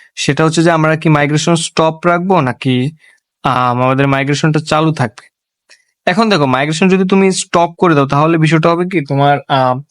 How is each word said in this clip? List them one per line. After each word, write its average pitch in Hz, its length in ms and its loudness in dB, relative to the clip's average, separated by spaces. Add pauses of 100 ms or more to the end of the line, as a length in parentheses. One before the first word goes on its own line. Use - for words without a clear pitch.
(140)
সেটা 151 300 -2
হচ্ছে 160 180 0
যে 170 80 4
আমরা 156 260 0
কি 160 120 -2
মাইগ্রেশন 151 460 0
স্টপ 160 500 -2
রাখবো 175 360 0
নাকি, 127 500 -2 (540)
আহ, 139 80 0
আমাদের 127 560 0
মাইগ্রেশনটা 143 520 0
চালু 156 320 -2
থাকবে। 131 320 -6 (840)
এখন 202 220 0
দেখো, 160 180 2
মাইগ্রেশন 147 420 0
যদি 190 200 2
তুমি 190 240 2
স্টপ 170 460 -2
করে 175 160 2
দাও, 143 120 2
তাহলে 151 320 0
বিষয়টা 160 320 2
হবে 170 140 -2
কি, 180 240 -4
তোমার, 143 300 0 (100)
আহ, 131 320 0 (100)